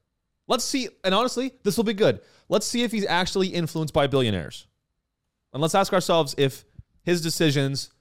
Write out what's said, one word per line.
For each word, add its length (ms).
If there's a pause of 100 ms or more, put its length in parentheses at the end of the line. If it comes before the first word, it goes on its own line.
(480)
Let's 160
see, 240 (160)
and 120
honestly, 380 (100)
this 140
will 60
be 100
good. 280 (260)
Let's 200
see 160
if 80
he's 140
actually 420
influenced 460
by 140
billionaires. 600 (840)
And 100
let's 140
ask 180
ourselves 440
if 260 (380)
his 200
decisions 680 (120)